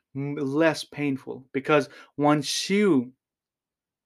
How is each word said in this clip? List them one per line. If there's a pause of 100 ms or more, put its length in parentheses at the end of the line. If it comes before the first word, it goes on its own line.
(140)
m-,
less
painful,
because (300)
once
you (920)